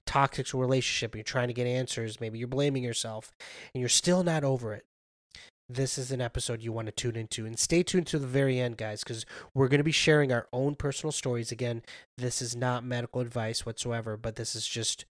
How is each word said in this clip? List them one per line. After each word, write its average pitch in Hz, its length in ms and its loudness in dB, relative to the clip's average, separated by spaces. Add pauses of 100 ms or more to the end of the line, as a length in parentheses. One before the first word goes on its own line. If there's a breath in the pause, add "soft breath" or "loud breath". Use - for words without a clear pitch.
toxic - 480 2
relationship, 127 600 0
you're 107 80 -10
trying 123 240 0
to 120 60 -2
get 123 120 0
answers, 120 540 -2
maybe 113 180 -6
you're 120 120 -6
blaming 135 340 2
yourself, 113 480 -6 (420 loud breath)
and 127 60 -4
you're 123 80 0
still 180 340 4
not 160 220 2
over 127 300 0
it, - 100 -12 (840 loud breath)
this 127 300 -2
is 127 140 -6
an 127 100 0
episode 120 400 -2
you 113 100 -4
want 113 160 -4
to 107 40 -6
tune 117 240 -2
into. 113 300 -6
And 113 120 -8
stay 170 240 4
tuned 175 260 2
to 156 120 0
the 135 80 -4
very 135 320 4
end, 120 180 0
guys, 107 260 -6
'cause 113 220 -8 (280 loud breath)
we're 131 160 6
gonna 143 120 6
be 156 100 2
sharing 147 400 6
our 117 220 0
own 139 220 2
personal 147 360 -4
stories. 120 400 -2
Again, 117 320 -4 (340 loud breath)
this 123 220 -2
is 120 160 -4
not 123 280 0
medical 123 380 -2
advice 117 440 -2
whatsoever, 113 500 -4
but 113 200 -6
this 113 200 -6
is 110 120 -4
just - 380 -4 (120)